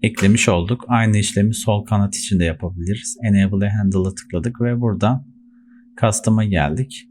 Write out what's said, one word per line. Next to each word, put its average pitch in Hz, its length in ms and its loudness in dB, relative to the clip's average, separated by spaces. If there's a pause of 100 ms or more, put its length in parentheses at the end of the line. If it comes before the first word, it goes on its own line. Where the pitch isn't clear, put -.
eklemiş 110 480 2
olduk. 95 380 0
Aynı 113 300 2
işlemi 101 360 0
sol 104 320 -2
kanat 101 300 0
için - 240 -2
de 87 40 2
yapabiliriz. 87 800 -4
Enable 101 460 2
Handle'a 98 460 0
tıkladık 117 460 -6
ve 120 200 -2
buradan 113 520 -2 (680)
Custom'a 110 440 2
geldik. 92 640 -2